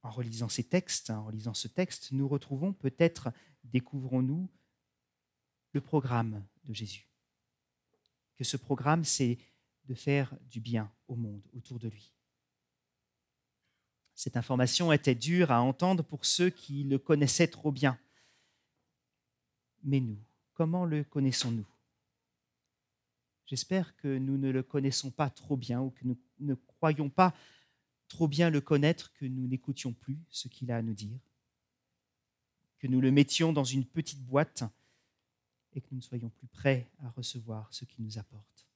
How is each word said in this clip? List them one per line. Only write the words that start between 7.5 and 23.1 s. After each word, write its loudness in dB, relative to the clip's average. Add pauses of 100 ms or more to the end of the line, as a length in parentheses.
Que -6
ce -2
programme, 2
c'est 2 (480)
de -6
faire 0 (160)
du -12
bien -2 (160)
au -8
monde -8
autour -14
de -8
lui. -20 (2000)
Cette -6
information 2
était 4
dure 2
à 6
entendre 2
pour -8
ceux 2
qui -8
le 0
connaissaient 4
trop -4
bien. 2 (1800)
Mais 2
nous, -4 (360)
comment 0
le 0
connaissons-nous ? 0 (1800)